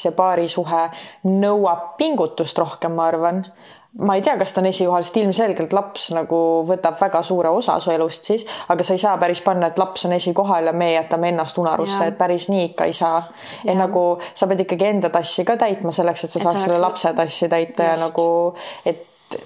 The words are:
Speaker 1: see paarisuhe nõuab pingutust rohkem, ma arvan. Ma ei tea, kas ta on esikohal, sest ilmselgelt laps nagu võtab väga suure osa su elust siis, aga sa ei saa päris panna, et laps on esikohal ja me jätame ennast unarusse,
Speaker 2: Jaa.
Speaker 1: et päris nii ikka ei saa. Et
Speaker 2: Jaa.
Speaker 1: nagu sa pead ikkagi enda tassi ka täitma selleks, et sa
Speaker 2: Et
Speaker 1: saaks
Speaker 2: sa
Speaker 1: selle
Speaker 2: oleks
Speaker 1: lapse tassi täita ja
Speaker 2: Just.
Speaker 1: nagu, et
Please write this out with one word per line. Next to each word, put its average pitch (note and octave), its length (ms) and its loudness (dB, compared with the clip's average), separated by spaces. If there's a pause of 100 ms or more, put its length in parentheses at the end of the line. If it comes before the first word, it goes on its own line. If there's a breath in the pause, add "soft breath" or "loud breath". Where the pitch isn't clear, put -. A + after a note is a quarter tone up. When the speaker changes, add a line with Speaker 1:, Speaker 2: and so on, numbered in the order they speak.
Speaker 1:
see F3 100 0
paarisuhe E3+ 760 0 (360 loud breath)
nõuab G3 760 2
pingutust F#3 600 -2
rohkem, E3 400 -2
ma E3 80 2
arvan. E3+ 380 0 (540 loud breath)
Ma G3+ 160 2
ei G3 80 2
tea, G#3 160 2
kas F#3+ 140 -2
ta F#3+ 80 -2
on F#3 60 4
esikohal, F3+ 360 2
sest - 160 -4
ilmselgelt G3 560 0
laps G3+ 400 -2
nagu E3 240 0 (280)
võtab F3 340 0
väga F#3+ 220 2
suure F3 280 0
osa F#3+ 300 2
su F3 100 -2
elust D#3+ 340 -2
siis, G#3+ 200 0 (240 loud breath)
aga F3 180 0
sa F#3+ 80 2
ei F#3 80 -2
saa G3+ 160 2
päris F3 240 0
panna, F3+ 280 2
et D#3+ 80 -4
laps F#3 280 -2
on F3 80 2
esikohal F3+ 520 0
ja E3 60 2
me E3+ 200 2
jätame E3 380 0
ennast D#3+ 280 -2
unarusse, E3+ 400 0
Speaker 2:
Jaa. E3+ 140 0
Speaker 1:
et - 60 -6
päris F3 320 0
nii F#3+ 200 2
ikka E3+ 160 -2
ei E3 80 0
saa. E3 260 0 (440 loud breath)
Et G#3 80 0
Speaker 2:
Jaa. F#3 120 2
Speaker 1:
nagu F#3 200 2 (300 loud breath)
sa - 120 0
pead F#3 200 2
ikkagi F#3 200 0
enda G3+ 240 0
tassi F3 340 0
ka A3+ 120 2
täitma G3+ 380 0
selleks, F3 300 0
et E3+ 60 -6
sa - 80 -4
Speaker 2:
Et E3+ 40 -2
Speaker 1:
saaks E3+ 180 2
Speaker 2:
sa F#3+ 60 0
Speaker 1:
selle F3 120 2
Speaker 2:
oleks F3+ 100 2 (160)
Speaker 1:
lapse E3 100 0
tassi D#3+ 340 0
täita E3 340 0
ja E3 140 2
Speaker 2:
Just. E3 120 -2
Speaker 1:
nagu, E3+ 200 0 (560 loud breath)
et E3+ 220 -4 (400)